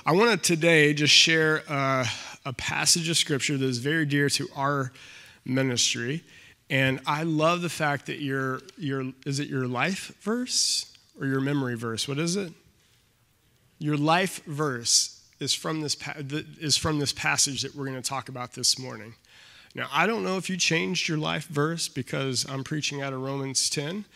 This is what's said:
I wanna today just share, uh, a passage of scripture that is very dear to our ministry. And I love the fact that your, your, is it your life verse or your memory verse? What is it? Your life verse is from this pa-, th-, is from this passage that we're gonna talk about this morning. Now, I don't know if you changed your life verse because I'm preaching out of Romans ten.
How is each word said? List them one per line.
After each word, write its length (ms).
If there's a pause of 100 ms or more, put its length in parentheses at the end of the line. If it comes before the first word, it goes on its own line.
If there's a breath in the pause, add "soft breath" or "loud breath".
I 80
wanna 240
today 560
just 220
share, 540
uh, 360 (400 loud breath)
a 80
passage 560
of 80
scripture 400
that 80
is 140
very 260
dear 260
to 240
our 380 (520 loud breath)
ministry. 760 (460 soft breath)
And 380
I 160
love 400
the 80
fact 360
that 140
your, 400 (160)
your, 360 (120)
is 160
it 80
your 180
life 540
verse 720 (260)
or 80
your 140
memory 360
verse? 300
What 120
is 180
it? 160 (1300)
Your 180
life 480
verse 800 (180)
is 140
from 260
this 140
pa-, 340
th-, 160 (160)
is 160
from 220
this 160
passage 480
that 120
we're 120
gonna 160
talk 260
about 240
this 260
morning. 360 (600 soft breath)
Now, 180
I 140
don't 180
know 120
if 140
you 60
changed 520
your 100
life 280
verse 420
because 600
I'm 160
preaching 360
out 120
of 80
Romans 500
ten. 340 (120)